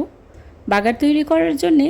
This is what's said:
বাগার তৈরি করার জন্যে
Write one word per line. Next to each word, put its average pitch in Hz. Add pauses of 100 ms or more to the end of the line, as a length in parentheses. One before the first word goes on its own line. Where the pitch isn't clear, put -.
(680)
বাগার 208
তৈরি 294
করার 320
জন্যে 311